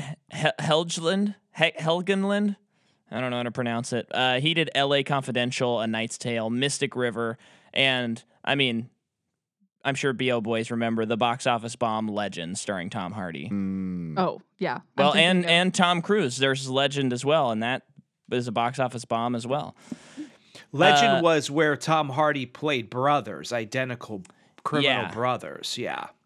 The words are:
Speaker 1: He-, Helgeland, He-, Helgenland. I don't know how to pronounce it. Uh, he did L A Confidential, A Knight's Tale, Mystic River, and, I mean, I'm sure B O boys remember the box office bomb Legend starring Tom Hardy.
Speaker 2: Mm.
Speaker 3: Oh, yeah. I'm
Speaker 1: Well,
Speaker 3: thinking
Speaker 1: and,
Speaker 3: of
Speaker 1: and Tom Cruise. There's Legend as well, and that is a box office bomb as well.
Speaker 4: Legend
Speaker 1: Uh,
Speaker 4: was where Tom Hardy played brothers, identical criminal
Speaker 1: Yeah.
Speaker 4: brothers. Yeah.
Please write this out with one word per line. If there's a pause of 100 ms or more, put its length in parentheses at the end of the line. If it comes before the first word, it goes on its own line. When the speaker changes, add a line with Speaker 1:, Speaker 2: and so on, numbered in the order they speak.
(320)
Speaker 1:
He-, (100)
Helgeland, (240)
He-,
Helgenland. (520)
I
don't
know
how
to
pronounce
it.
Uh,
he
did
L
A
Confidential,
A
Knight's
Tale,
Mystic
River, (340)
and, (200)
I
mean, (960)
I'm
sure
B
O
boys
remember
the
box
office
bomb
Legend
starring
Tom
Hardy.
Speaker 2:
Mm.
Speaker 3:
Oh, (180)
yeah.
I'm (160)
Speaker 1:
Well,
Speaker 3:
thinking
Speaker 1:
and,
Speaker 3:
of
Speaker 1:
and
Tom
Cruise.
There's
Legend
as
well,
and
that (480)
is
a
box
office
bomb
as
well. (960)
Speaker 4:
Legend
Speaker 1:
Uh,
Speaker 4:
was
where
Tom
Hardy
played
brothers,
identical (400)
criminal
Speaker 1:
Yeah.
Speaker 4:
brothers.
Yeah. (180)